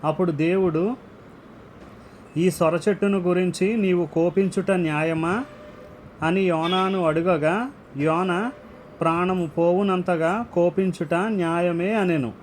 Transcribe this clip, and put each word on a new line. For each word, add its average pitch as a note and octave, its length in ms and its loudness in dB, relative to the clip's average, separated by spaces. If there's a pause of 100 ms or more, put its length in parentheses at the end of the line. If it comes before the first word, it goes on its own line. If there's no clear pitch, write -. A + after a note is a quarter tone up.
అప్పుడు D#3+ 280 0
దేవుడు, F3 640 0 (1400)
"ఈ F3 140 2
సొరచెట్టును F3+ 680 0
గురించి F3+ 580 0
నీవు F3+ 300 2
కోపించుట F#3 640 0
న్యాయమా?" E3 720 0 (800)
అని F3 200 2
యోనాను F#3 640 0
అడుగగా, E3+ 680 2 (260)
యోనా F3 560 0 (480)
ప్రాణము F3 460 0
పోవునంతగా F3+ 1040 0
కోపించుట F3 640 0
న్యాయమే F3 760 0
అనెను. E3 400 0 (100)